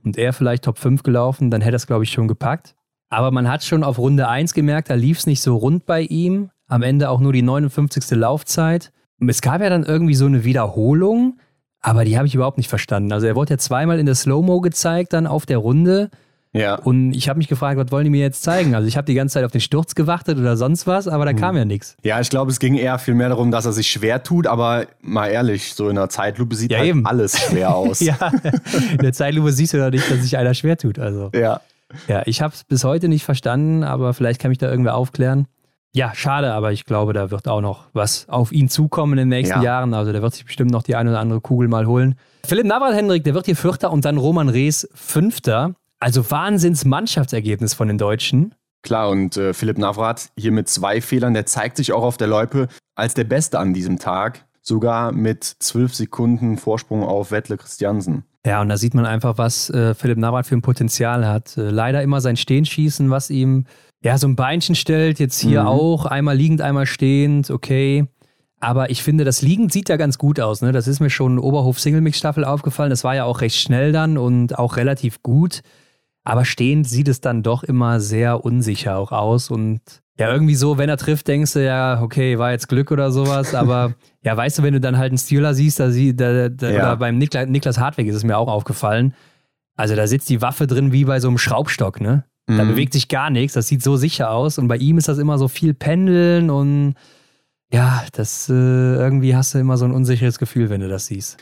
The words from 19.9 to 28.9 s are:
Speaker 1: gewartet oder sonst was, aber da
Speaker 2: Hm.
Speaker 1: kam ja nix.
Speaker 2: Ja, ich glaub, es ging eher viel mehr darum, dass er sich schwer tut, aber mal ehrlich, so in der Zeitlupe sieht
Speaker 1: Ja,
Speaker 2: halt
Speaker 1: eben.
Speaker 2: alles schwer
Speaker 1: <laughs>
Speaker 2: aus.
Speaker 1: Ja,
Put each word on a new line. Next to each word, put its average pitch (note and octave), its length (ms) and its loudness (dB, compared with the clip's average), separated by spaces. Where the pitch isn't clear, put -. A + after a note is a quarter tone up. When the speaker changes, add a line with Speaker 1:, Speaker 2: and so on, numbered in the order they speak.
Speaker 1:
gewartet E3+ 440 0
oder A#2+ 180 2
sonst C#3 300 0
was, F#3+ 220 0
aber D3 160 0
da C#3+ 60 0
Speaker 2:
Hm. A2+ 80 0
Speaker 1:
kam F3+ 180 0
ja A#2+ 80 2
nix. G2+ 380 -4
Speaker 2:
Ja, A2 180 0
ich A#2+ 100 -4
glaub, C3+ 180 0
es B2+ 100 -2
ging C3 160 2
eher B2+ 240 0
viel B2 160 -2
mehr B2 140 2
darum, A#2+ 220 2
dass A2+ 140 0
er A2+ 80 -2
sich G#2+ 180 -2
schwer A2+ 320 -2
tut, E3+ 240 0
aber A#2 400 0
mal G#2 260 -2
ehrlich, G#2+ 460 -2
so G#2 140 -2
in G2+ 80 0
der G2 120 0
Zeitlupe A2 480 -4
sieht A2+ 160 -4
Speaker 1:
Ja, A2 60 2
Speaker 2:
halt D3 100 2
Speaker 1:
eben. C#3 180 2
Speaker 2:
alles A2 320 0
schwer - 360 0
Speaker 1:
<laughs> - 20 2
Speaker 2:
aus. - 240 0
Speaker 1:
Ja, D#3 160 0